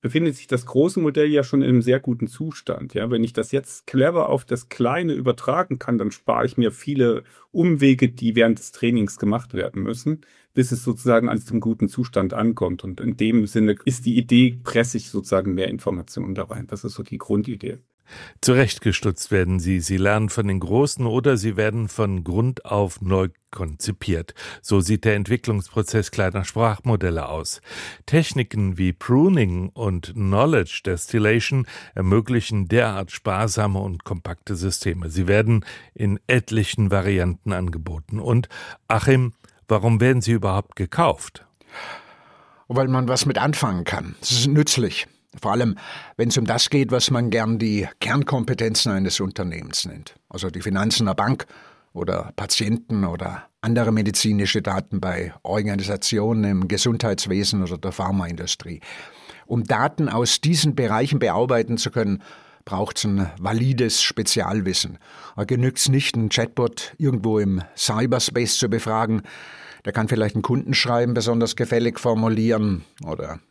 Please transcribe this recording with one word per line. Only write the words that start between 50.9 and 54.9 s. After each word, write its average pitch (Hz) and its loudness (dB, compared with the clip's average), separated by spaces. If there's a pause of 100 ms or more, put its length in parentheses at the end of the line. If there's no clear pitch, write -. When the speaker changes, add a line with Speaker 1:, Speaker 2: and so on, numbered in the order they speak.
Speaker 3:
einer 95 0
Bank 113 0 (480)
oder 90 -4
Patienten 104 0
oder 87 -6 (180)
andere 117 2
medizinische 104 0
Daten 98 -4